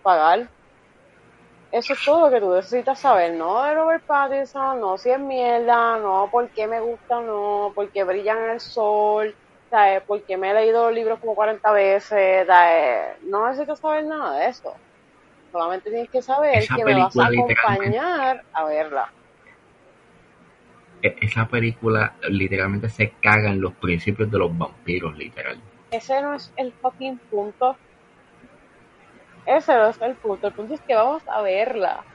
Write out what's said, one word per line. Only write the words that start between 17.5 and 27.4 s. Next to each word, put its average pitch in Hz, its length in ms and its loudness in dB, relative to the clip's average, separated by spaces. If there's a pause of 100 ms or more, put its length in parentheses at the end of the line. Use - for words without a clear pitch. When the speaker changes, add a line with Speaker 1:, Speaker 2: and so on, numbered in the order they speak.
Speaker 1:
acompañar 277 440 -2 (100)
a 160 120 -2
verla. 151 460 -4 (1900)
Speaker 2:
E-, 104 200 -2
esa 113 260 -2
película 113 680 -2 (140)
literalmente 98 600 -2
se 107 220 -2 (100)
caga 107 280 2
en 98 120 -2
los 90 120 -4
principios 101 580 -4
de 104 60 -2
los 85 200 0
vampiros, 82 600 -8
literal. - 420 -12 (320)
Speaker 1:
Ese 262 300 -2
no 294 140 -4
es - 220 -16
el 254 160 -6
fucking 262 440 -6
punto. 214 580 -4 (1700)